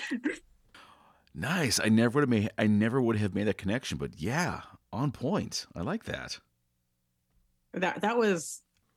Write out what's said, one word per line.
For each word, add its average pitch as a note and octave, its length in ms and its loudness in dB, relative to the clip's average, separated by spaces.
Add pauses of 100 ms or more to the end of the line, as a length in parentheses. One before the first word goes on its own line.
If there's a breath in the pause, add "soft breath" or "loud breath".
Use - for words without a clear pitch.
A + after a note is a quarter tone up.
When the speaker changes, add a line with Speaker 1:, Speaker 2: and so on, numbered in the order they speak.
(100)
Speaker 1:
<laughs> B3 140 -4 (1120 soft breath)
Speaker 2:
Nice. C3+ 440 0
I - 100 2
never A2+ 280 6
would D3 60 4
have C#3 60 2
made, A2 300 2
I A2 80 2
never A2 340 4
would A#2 160 2
have G#2 180 0
made G2 120 0
that G2+ 100 2
connection, F#2+ 420 -4
but C2 220 -8
yeah, A#2 420 -4 (300)
on C#3 200 -2
point. - 540 -4 (100)
I E2 60 -6
like F3 240 -6
that. - 340 -8 (1300)
Speaker 1:
That, F3+ 280 -2
that G#3 160 0
was G#3 460 2 (340)